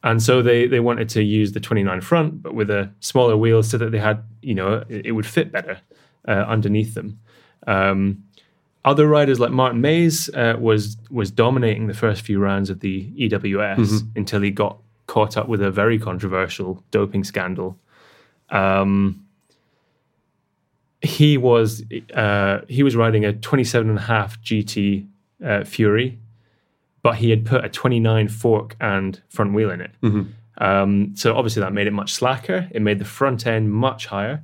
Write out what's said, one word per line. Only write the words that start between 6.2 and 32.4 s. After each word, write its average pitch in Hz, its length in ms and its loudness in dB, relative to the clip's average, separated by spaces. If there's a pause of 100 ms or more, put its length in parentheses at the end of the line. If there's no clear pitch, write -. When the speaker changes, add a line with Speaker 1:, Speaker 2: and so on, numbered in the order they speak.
Speaker 1:
uh, 104 220 0
underneath 107 460 0
them. 104 260 -12 (480)
Um, 98 560 0 (600)
other 147 240 6
riders 143 320 4
like 120 120 2
Martin 127 300 2
Mays, 160 520 2
uh, 117 260 0
was, 107 380 0 (140)
was 110 180 -2
dominating 117 560 2
the 104 80 -4
first 107 300 -2
few 101 160 -2
rounds 98 320 0
of 92 80 -8
the 95 360 -6
E 139 120 -2
W 101 340 -2
S 101 180 -2
Speaker 2:
Mm-hmm. 110 360 0
Speaker 1:
until 101 260 -2
he 101 80 0
got 101 280 -2 (280)
caught 107 320 0
up 104 100 -4
with 107 140 -2
a 98 80 0
very 107 300 2
controversial 92 880 -6
doping 101 340 -2
scandal. 92 540 -6 (720)
Um, 98 720 0 (1800)
he 151 360 4
was, 117 460 2 (300)
uh, 101 540 0
he 127 160 0
was 131 120 4
riding 110 300 4
a 104 80 0
twenty-seven 117 560 0
and 107 100 0
a - 40 -6
half 107 380 -2
G 107 220 -2
T, 101 440 -2 (360)
uh, 101 200 -2
Fury, 113 560 0 (840)
but 117 140 4
he 113 120 2
had 110 160 2
put 123 200 0
a 117 40 -8
twenty-nine 113 600 0
fork 110 500 -2
and 98 500 -2
front 101 240 -2
wheel 104 180 0
in 87 100 -8
it. - 100 -14 (120)
Speaker 2:
Mm-hmm. 107 200 0 (400)
Speaker 1:
Um, 101 520 2
so 113 200 0
obviously 113 260 -2
that 95 120 -4
made 101 140 -2
it 104 60 -2
much 101 200 -6
slacker. 131 580 -4